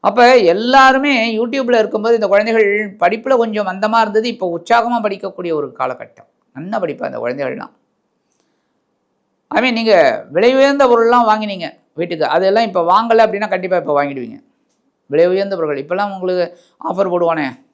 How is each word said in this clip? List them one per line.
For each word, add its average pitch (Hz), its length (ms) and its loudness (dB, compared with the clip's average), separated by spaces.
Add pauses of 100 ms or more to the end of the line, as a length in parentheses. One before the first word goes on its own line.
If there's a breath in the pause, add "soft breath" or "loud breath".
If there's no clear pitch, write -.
அப்ப 233 180 4 (280)
எல்லாருமே 262 600 4 (240)
YouTube-ல 240 440 0
இருக்கும்போது 220 380 0
இந்த 208 140 -2
குழந்தைகள் 220 340 2 (340)
படிப்புல 220 400 0
கொஞ்சம் 214 280 -4
மந்தமா 214 340 -2
இருந்தது, 220 300 -2
இப்ப 185 140 -6 (100)
உற்சாகமா 233 480 0
படிக்கக்கூடிய 185 540 -6
ஒரு 139 80 -6 (120)
காலகட்டம். - 500 -8 (260)
நல்லா 185 280 -10
படிப்பா 151 280 -8
இந்த 117 120 -10
குழந்தைகள்லாம். 131 500 -8 (1800)
I 214 80 2
mean, 254 160 0
நீங்க 220 140 2 (420)
விலை 220 240 4
உயர்ந்த 277 320 4
பொருள்லாம் 233 380 2
வாங்கினீங்க 202 380 -2 (320)
வீட்டுக்கு, 165 260 -4 (100)
அதெல்லாம் 202 340 2
இப்ப 180 120 -2 (100)
வாங்கல 226 340 4
அப்படின்னா 202 280 -4
கண்டிப்பா 185 300 -2
இப்ப 151 160 -2
வாங்கிடுவீங்க. 139 380 -6 (720)
விலை 156 220 2
உயர்ந்த 196 260 -2
பொருட்கள் 147 260 -4
இப்பெல்லாம் 190 320 -4
உங்களுக்கு 185 300 -4 (440 soft breath)
ஆஃபர் 185 240 -2
போடுவானே 165 340 -2 (260)